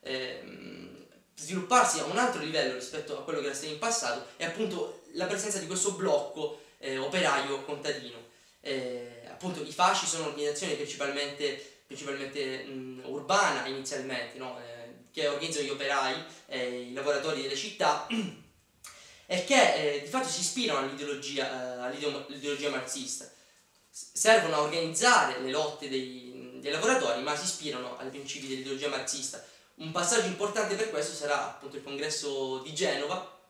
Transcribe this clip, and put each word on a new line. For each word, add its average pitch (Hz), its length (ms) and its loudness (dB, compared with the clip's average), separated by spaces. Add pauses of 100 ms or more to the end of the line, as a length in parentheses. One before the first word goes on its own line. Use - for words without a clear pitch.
ehm, 127 680 -8 (680)
svilupparsi 180 600 6
a 151 60 0
un 156 120 0
altro 240 240 2
livello 147 340 2
rispetto - 420 -6
a - 60 -10
quello 156 160 -2
che 135 60 -2
era - 100 -2
stato 156 160 -6
in 151 80 -8
passato 127 560 0
è 170 80 -4
appunto 180 560 -2 (140)
la 180 120 0
presenza 196 340 0
di 165 80 -6
questo 185 260 2
blocco, 156 680 0 (180)
eh, 135 180 -4
operaio 135 640 2
contadino. 131 640 -6 (340)
Eh, 123 680 -6
appunto - 360 -6
i - 80 -10
fasci 185 340 6
sono 165 180 0
un'organizzazione 147 500 0
principalmente, 143 1120 -4
principalmente, 135 800 -4
mm, 131 380 -8
urbana 139 600 4
inizialmente, 131 720 -4
no? 123 220 -8
Eh, 117 180 -12 (340)
che - 160 0
organizzano 143 380 0
gli 139 60 -2
operai 143 520 0 (220)
e 123 360 -2
i 123 120 -8
lavoratori 139 480 0
delle 135 140 -2
città 175 520 2
<clears throat> 220 420 -4 (840)
e 180 120 2
che, 156 540 6
eh, - 40 -4
di - 60 -10
fatto - 200 0
si - 120 -2
ispirano 180 400 0
all'ideologia, 135 720 -2
eh, 127 340 -6
all'ideo-, 135 420 -2
all'ideologia 143 440 -2
marxista. - 580 -4 (580)
S-, - 260 -14
servono 165 420 8
a 147 60 4
organizzare 160 760 6
le 131 120 -2
lotte 147 360 0
dei, 127 680 -4
dei 135 160 -4
lavoratori, 160 500 4
ma 151 140 0
si - 80 -4
ispirano 127 540 -4
ai 131 120 -6
principi 135 380 -8
dell'ideologia 135 400 -4
marxista. - 580 -4 (300)
Un 160 160 -8
passaggio 180 340 4
importante 196 480 0
per 220 160 0
questo 147 240 -2
sarà 143 340 0
appunto 135 280 -12
il 135 80 -10
congresso 139 800 -2
di 156 100 -10
Genova 170 640 0 (120)